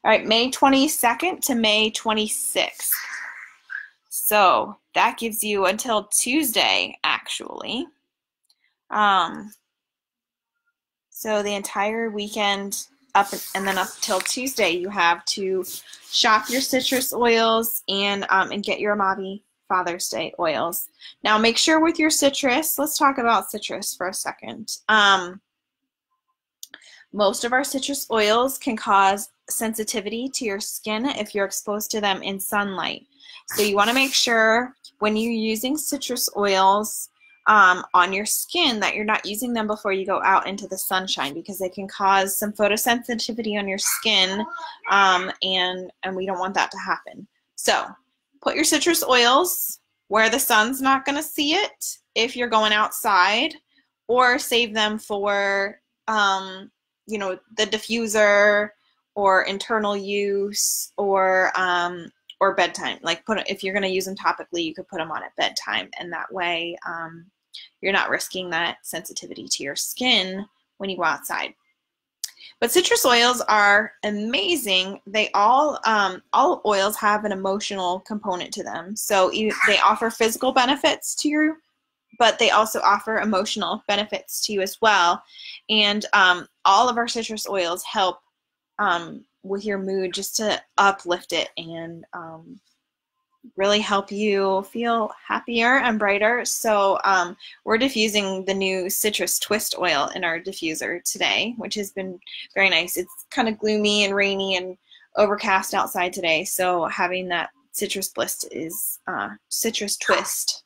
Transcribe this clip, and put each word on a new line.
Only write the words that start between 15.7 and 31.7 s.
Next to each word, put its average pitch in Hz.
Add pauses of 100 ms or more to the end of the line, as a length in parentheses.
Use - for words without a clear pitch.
shop -
your 262
citrus 262
oils 226
and, 196
um, 190
and 196
get 196
your 208
Amabi 190 (260)
Father's 180
Day 151
oils. 160 (360)
Now 214
make 233
sure 320
with 320
your 311
citrus, 277
let's 302
talk 277
about 226
citrus -
for 180
a 196
second. - (100)
Um, 196 (1700)
most 202
of 240
our 262
citrus 277
oils 226
can 233
cause 202 (200)
sensitivity 220
to 262
your 202
skin 220
if 214
you're 196
exposed 208